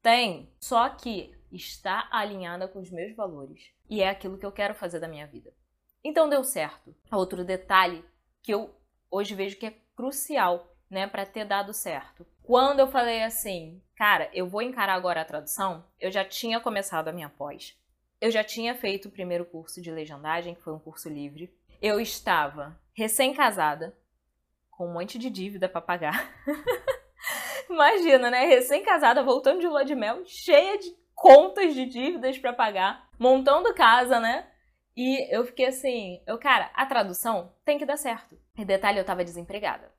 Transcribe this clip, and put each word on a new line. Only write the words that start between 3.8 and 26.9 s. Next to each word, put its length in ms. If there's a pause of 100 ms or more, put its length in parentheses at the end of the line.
E 140
é 60
aquilo 300
que 60
eu 80
quero 220
fazer 260
da 80
minha 180
vida. 260 (520)
Então 240
deu 160
certo. 500 (160)
Outro 340
detalhe 600 (380)
que 100
eu 220 (360)
hoje 240
vejo 220
que 100
é 80 (220)
crucial, 800 (140)
né, 160
pra 200
ter 180
dado 280
certo. 540 (160)
Quando 380
eu 60
falei 360
assim, 600 (140)
"Cara, 360
eu 140
vou 160
encarar 320
agora 260
a 40
tradução", 600 (140)
eu 120
já 140
tinha 360
começado 480
a 40
minha 160
pós. 480 (440)
Eu 100
já 140
tinha 300
feito 340
o 20
primeiro 340
curso 360
de 100
legendagem, 640
que 80
foi 100
um 60
curso 300
livre. 440 (280)
Eu 200
estava 800 (140)
recém-casada, 1040 (720)
com 160
um 60
monte 260
de 120
dívida 380
pra 120
pagar. 520 (140)
<laughs> 1200